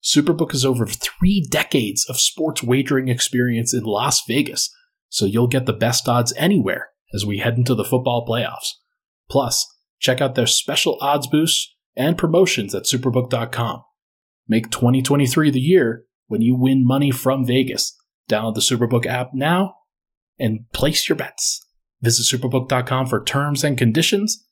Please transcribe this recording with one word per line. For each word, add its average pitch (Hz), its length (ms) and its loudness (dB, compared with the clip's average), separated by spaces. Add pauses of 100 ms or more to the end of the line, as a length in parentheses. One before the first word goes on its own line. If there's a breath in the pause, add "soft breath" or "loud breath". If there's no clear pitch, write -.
Superbook 165 520 2
is 131 100 0
over 123 220 0
three 180 640 0
decades - 580 0
of 123 140 -4
sports - 420 -2
wagering 131 460 2
experience 123 640 0
in 117 100 -2
Las 110 420 0
Vegas, - 480 -2 (360 soft breath)
so - 160 -2
you'll 113 220 2
get 127 180 0
the 139 80 -2
best 113 340 -2
odds 120 300 0
anywhere 151 540 0 (220)
as 98 120 -4
we 104 140 -4
head 117 180 -2
into 123 180 2
the 107 80 -2
football 123 420 0
playoffs. - 500 -4 (540)
Plus, - 380 0 (320)
check 127 220 0
out 127 140 -2
their 123 120 2
special - 540 0
odds 143 260 0
boosts - 480 0 (220)
and 156 200 0
promotions 165 560 2
at 95 100 -6
superbook 127 460 -2
dot 117 220 -4
com. 117 320 -4 (640)
Make 113 240 0
twenty 127 300 2
twenty-three 143 500 2
the 131 80 0
year 131 460 2 (220)
when 107 140 0
you 123 140 4
win 131 300 4
money 135 260 2
from 131 340 0
Vegas. 127 500 -2 (340)
Download 110 260 0
the 107 60 -2
Superbook 120 440 0
app 123 280 -4
now 170 420 0 (640)
and 110 320 -4
place - 380 0
your - 60 2
bets. - 500 -6 (360)
Visit 117 220 2
superbook 127 440 0
dot 127 180 -2
com 131 220 -2
for 117 160 -2
terms 143 400 -2
and 143 140 0
conditions. 160 760 0